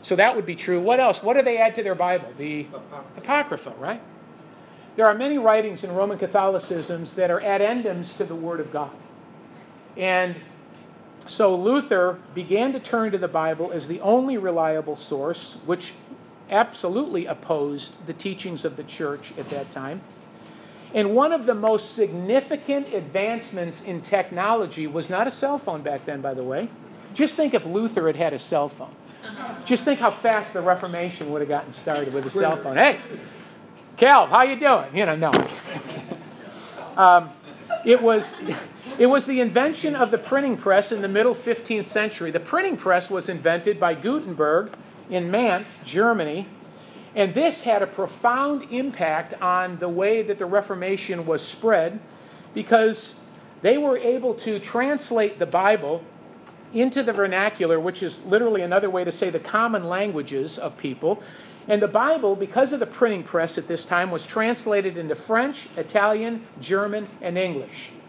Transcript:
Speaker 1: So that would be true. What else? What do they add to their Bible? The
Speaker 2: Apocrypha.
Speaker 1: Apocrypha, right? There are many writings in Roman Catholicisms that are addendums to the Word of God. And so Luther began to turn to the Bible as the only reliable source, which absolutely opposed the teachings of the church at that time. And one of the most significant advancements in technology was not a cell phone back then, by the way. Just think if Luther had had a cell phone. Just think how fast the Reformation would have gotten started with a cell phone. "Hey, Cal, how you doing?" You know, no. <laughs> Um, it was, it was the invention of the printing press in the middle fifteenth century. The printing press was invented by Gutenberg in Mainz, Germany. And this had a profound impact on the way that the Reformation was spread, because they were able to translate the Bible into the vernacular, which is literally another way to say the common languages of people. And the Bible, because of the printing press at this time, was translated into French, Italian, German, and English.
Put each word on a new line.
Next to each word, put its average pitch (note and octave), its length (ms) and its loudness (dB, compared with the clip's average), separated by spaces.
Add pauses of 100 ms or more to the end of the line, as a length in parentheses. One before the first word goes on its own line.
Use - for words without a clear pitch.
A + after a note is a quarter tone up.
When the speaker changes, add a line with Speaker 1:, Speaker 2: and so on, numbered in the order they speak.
Speaker 1:
So F#3+ 140 0
that A3+ 200 6
would G3 100 -2
be E3 100 -6
true. F3+ 240 0
What A#3 200 4
else? A3+ 240 4
What A3+ 120 2
do C#4 60 6
they A#3+ 160 2
add A3+ 180 4
to A3+ 80 -4
their F#3+ 120 -2
Bible? F3 320 0 (100)
The D3 240 -6
Speaker 2:
Apocrypha. - 420 -14 (140)
Speaker 1:
Apocrypha, B3+ 640 -2
right? G3 220 -8 (920)
There A3 100 4
are G#3 80 8
many C#4 240 0
writings A3 460 2
in F3+ 100 -8
Roman G3 240 0
Catholicisms F3+ 960 -2
that F3+ 160 2
are F3 100 0
addendums G3+ 760 0
to G3 60 -2
the E3 120 -6
Word E3 240 -6
of C#3 120 -8
God. C#3+ 200 -6 (1040)
And F#3 380 0 (880)
so G3 300 2
Luther F3+ 640 2 (140)
began G#3 400 0
to C4 60 -6
turn A3 320 -2
to F#3+ 60 -2
the F3 100 -2
Bible D#3+ 440 -2
as D3 160 -6
the F3 140 -8
only B3 360 2
reliable D#3+ 580 0
source, - 680 -6
which F3 280 -4 (580)
absolutely G3+ 760 -2
opposed D3 800 -6
the D#3+ 80 -10
teachings F#3 500 -8
of D3+ 140 -6
the D3 60 -12
church C#3+ 540 -8
at C#3 120 -12
that C#3 220 -10
time. C3+ 300 -10 (920)
And G#3 220 2
one D4 180 6
of B3 140 0
the A#3+ 80 2
most G#3+ 400 0
significant C4 1000 -2
advancements F#3+ 880 -4
in F3 200 -8
technology F#3+ 840 -2
was D#3 240 -6
not F#3+ 160 0
a C4+ 60 -4
cell C#4 260 -2
phone D#3+ 240 -6
back C#3+ 240 -6
then, C#3+ 160 -8
by C3+ 140 -4
the C3 80 -6
way. C#3+ 260 -4 (460)
Just - 200 0
think D4+ 180 0
if G#3 120 0
Luther G3 420 -2
had D3+ 80 2
had D#3+ 180 0
a B2+ 60 -6
cell D3 300 -2
phone. - 240 -16 (720)
Just - 200 0
think C#4 140 2
how A#3 120 4
fast G#3+ 420 0
the F3+ 80 -4
Reformation F3 680 -2
would D3 100 -2
have C#3+ 80 -4
gotten C#3+ 220 -4
started D3 420 -4
with C3+ 120 -4
a C3 40 -6
cell D#3+ 280 0
phone. C#3 180 -6
"Hey, A#3+ 240 6 (960)
Cal, A#3+ 300 10
how A#3+ 160 8
you C4+ 160 0
doing?" E3 360 4
You G3+ 100 2
know, D#3 100 0
no. D#3 220 0
<laughs> - 40 6 (1500)
Um, F3 360 8 (520)
it A#3 200 6
was, A3 320 2 (640)
it A#3+ 80 8
was C4+ 180 4
the B3+ 160 0
invention C#4+ 540 0
of A#3+ 160 2
the A3+ 80 0
printing C4+ 360 0
press G3+ 360 4
in G#3 100 -2
the G3 60 -4
middle A3 260 2
fifteenth A#3 540 -4
century. G#3+ 420 -2
The E3+ 100 -2
printing F4 380 -2
press F3+ 320 2
was F#3+ 200 -4
invented E3+ 500 0
by E3+ 160 2
Gutenberg F3 800 0 (360)
in F3 220 -2
Mainz, G#3+ 520 0
Germany. F3+ 600 0 (720)
And G3 180 2
this D4+ 280 2
had G#3 200 2
a F#3+ 60 0
profound B3+ 840 0
impact F3+ 720 -2
on F3+ 360 0
the F3 120 -2
way G3+ 340 2
that G#3 160 -2
the F#3 60 -2
Reformation F#3+ 800 -2
was D#3+ 200 0
spread, G3+ 540 2 (540)
because A3 680 2 (420)
they A#3 160 6
were C#4 200 2
able A#3+ 380 0
to A3 240 -4
translate A#3 800 -2
the F3 60 2
Bible E3+ 580 2 (720)
into B3+ 300 2
the A3+ 100 0
vernacular, F#3+ 640 2
which F3+ 220 -4
is D#3+ 240 -6
literally G#3 380 4
another F#3+ 260 2
way F#3 140 0
to F3 80 -2
say F#3 180 -2
the D#3+ 100 -2
common G#3+ 440 0
languages D#3+ 720 -4
of F3+ 200 -8
people. D#3 440 -2 (460)
And G#3 140 4
the G#3 60 4
Bible, A#3 480 2
because B3 380 0
of C4+ 60 -4
the A#3 80 0
printing G#3 360 0
press E3 360 -2
at - 80 -10
this E3+ 180 -6
time, F3+ 240 0
was E3 160 -6
translated G#3 720 0
into D#3 180 -4
French, A#3+ 640 -2
Italian, G#3+ 680 0 (140)
German, G3+ 480 -2 (140)
and F3 160 -4
English. E3+ 540 -6 (180)